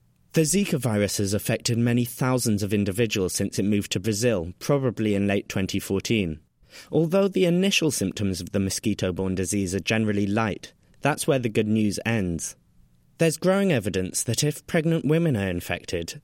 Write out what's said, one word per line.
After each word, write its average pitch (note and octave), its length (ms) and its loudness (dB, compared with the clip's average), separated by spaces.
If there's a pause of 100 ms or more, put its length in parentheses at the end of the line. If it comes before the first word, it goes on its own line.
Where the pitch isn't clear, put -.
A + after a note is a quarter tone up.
(340)
The D#3+ 80 4
Zika F3+ 360 2
virus G#2+ 400 0
has G2+ 160 0
affected A2+ 440 -2
many A#2+ 280 2
thousands B2 560 0
of G2+ 100 -2
individuals G2+ 640 0
since - 240 -2
it G2+ 80 0
moved G#2 280 0
to G#2 60 0
Brazil, G2+ 600 0
probably A2+ 560 0
in G2+ 100 2
late G2+ 240 0
twenty F#2+ 300 -2
fourteen. F#2+ 600 -2 (520)
Although E3+ 380 2
the F#3 160 2
initial F3 440 2
symptoms F#2+ 520 -2
of F2 100 -10
the G2+ 80 0
mosquito-borne F#2+ 760 -2
disease F#2+ 400 -2
are G2 60 0
generally G#2 480 0
light, G#2 460 -2 (280)
that's - 240 0
where C#3 140 2
the A#2+ 100 -2
good A2 180 0
news G#2+ 380 2
ends. F#2 500 -2 (640)
There's E3 200 2
growing F#3+ 340 2
evidence F#2 520 -2
that A#2 200 -2
if D3 220 -2
pregnant E3 400 0
women D#3 320 2
are G2 100 0
infected, F2 760 -6